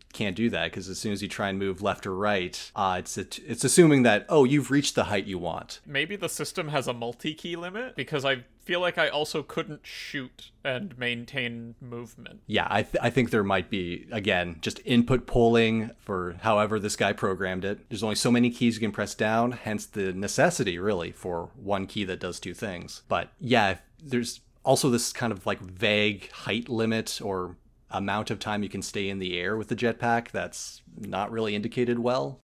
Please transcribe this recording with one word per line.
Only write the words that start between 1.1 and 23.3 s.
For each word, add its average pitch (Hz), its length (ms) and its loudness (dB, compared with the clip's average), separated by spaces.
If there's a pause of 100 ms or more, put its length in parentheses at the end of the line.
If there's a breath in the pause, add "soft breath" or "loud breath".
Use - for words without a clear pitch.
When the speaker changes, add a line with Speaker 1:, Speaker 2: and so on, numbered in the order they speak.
Speaker 1:
as 98 100 -2
you 101 60 -4
try 98 220 -2
and 95 100 -2
move 98 220 -2
left 98 260 -2
or 95 80 -4
right, 95 600 -2
uh, 95 240 2
it's, - 180 -8
it's - 480 -6
assuming 147 380 10
that, 104 260 6
oh, 151 160 8
you've 135 260 2
reached 143 240 2
the 104 100 2
height 101 200 0
you 95 120 -4
want. 85 480 -8
Speaker 2:
Maybe 156 300 -4
the 170 140 -6
system 156 400 -6
has 139 180 -2
a 127 60 -2
multi-key 156 640 -8
limit, 185 380 -10
because 139 280 -4
I 131 200 0 (200)
feel 175 160 -2
like 175 200 0
I 156 100 4
also 151 320 -2
couldn't 156 440 -8
shoot - 680 -12 (120)
and 131 340 -4
maintain 120 840 -4
movement. 120 640 -14
Speaker 1:
Yeah, 104 240 2
I, 107 140 2
th-, - 180 -2
I 120 80 2
think 117 220 2
there 110 120 4
might 98 280 2
be, 90 400 -4
again, 92 500 0
just - 240 -4
input 123 400 4
polling 113 720 4
for 90 440 -6
however 107 380 4
this 101 160 -2
guy 101 160 2
programmed 95 540 0
it. 104 240 -6
There's 107 140 -6
only 107 120 0
so 120 160 2
many 120 200 6
keys 117 240 2
you 104 60 -8
can 107 100 0
press 104 240 -4
down, 113 380 2
hence 110 340 -6
the 95 260 -4
necessity, 101 640 0
really, 92 340 -2
for 87 440 -6
one 95 320 -2
key 104 160 -4
that 92 160 -4
does 90 200 -6
two 90 140 -10
things. 90 540 -8
But - 220 -2 (100)